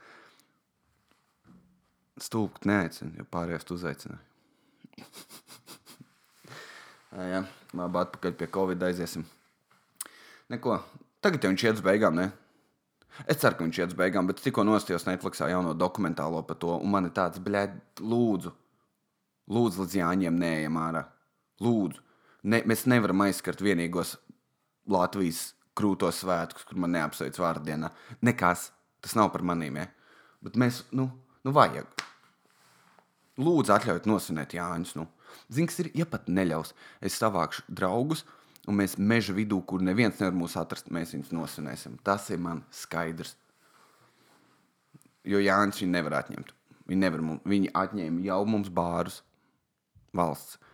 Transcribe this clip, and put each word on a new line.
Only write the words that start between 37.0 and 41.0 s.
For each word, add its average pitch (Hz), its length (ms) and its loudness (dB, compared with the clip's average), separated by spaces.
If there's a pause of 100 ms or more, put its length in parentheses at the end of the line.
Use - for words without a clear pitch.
es 95 140 -4
savākšu 98 520 0
draugus, 107 540 0 (420)
un 101 120 2
mēs 95 200 0
meža 101 360 2
vidū, 104 280 0
kur 92 220 -2
neviens 101 340 2
nevar 92 160 0
mūs 85 240 -4
atrast, - 320 -8
mēs 82 240 -6